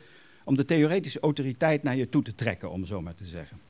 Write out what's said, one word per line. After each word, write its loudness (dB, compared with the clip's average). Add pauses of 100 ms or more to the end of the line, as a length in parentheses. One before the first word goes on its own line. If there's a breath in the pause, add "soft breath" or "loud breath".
(440 soft breath)
om 2
de 2
theoretische 2
autoriteit 0
naar 0
je 0
toe 2
te -8
trekken, -4
om -4
zo -6
maar -10
te -16
zeggen. -12 (120)